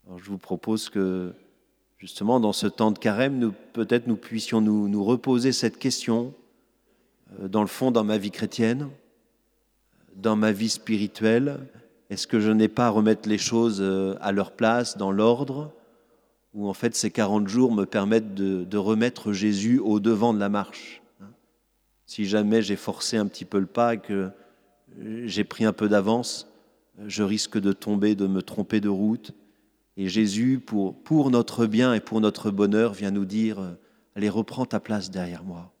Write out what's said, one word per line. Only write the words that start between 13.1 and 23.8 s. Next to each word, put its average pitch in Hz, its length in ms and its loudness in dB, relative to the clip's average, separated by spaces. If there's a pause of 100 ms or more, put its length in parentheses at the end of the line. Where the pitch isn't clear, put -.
les 107 100 2
choses, 113 420 0
euh, 95 400 0
à 98 120 -2
leur 98 180 -2
place, 117 480 0
dans 98 140 -2
l'ordre, 131 600 0 (800)
où 101 160 -6
en 98 60 -4
fait 117 220 -2
ces - 160 -2
quarante 104 340 2
jours 120 260 2
me 101 140 2
permettent 107 480 0
de, 95 300 -2
de 92 120 -6
remettre 110 560 0
Jésus 104 460 2
au 107 220 2
devant 110 340 4
de 104 60 0
la 101 80 0
marche ? - 500 -6 (1040)
Si - 220 -6
jamais 107 340 4
j'ai 101 160 -2
forcé - 400 -6
un 107 100 0
petit 95 200 -10
peu 104 120 -2
le 95 60 2
pas 117 300 0